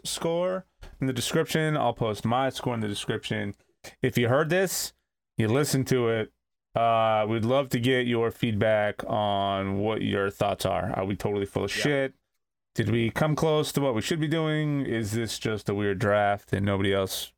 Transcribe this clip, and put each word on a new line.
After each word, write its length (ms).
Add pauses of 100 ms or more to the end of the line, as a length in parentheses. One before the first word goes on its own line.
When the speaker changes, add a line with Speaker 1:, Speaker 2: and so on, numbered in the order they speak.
Speaker 1:
score 600 (360)
in 60
the 60
description. 640
I'll 180
post 320
my 240
score 260
in 40
the 80
description. 680 (460)
If 160
you 120
heard 200
this, 440 (440)
you 120
listened 380
to 220
it, 220 (440)
uh, 520
we'd 180
love 240
to 100
get 280
your 240
feedback 760
on 720
what 220
your 280
thoughts 360
are. 300
Are 100
we 100
totally 300
full 200
of 100
Speaker 2:
Yeah. 80
Speaker 1:
shit? 300 (600)
Did 160
we 180
come 260
close 380
to 80
what 140
we 60
should 180
be 80
doing? 580
Is 260
this 280
just 280
a 60
weird 260
draft 540
and 120
nobody 280
else 440